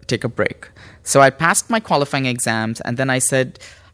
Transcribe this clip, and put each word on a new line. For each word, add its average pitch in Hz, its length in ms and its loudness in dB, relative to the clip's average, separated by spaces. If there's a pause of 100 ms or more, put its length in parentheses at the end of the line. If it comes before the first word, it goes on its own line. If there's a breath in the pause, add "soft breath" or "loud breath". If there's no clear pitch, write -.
take 120 160 -2
a 123 40 0
break. - 400 -4 (360 loud breath)
So - 160 4
I 135 100 8
passed 165 400 0
my 233 80 0
qualifying 143 480 -2
exams, 113 540 -4
and 120 160 -6
then 131 140 -2
I 131 100 0
said, 131 400 -2 (340 loud breath)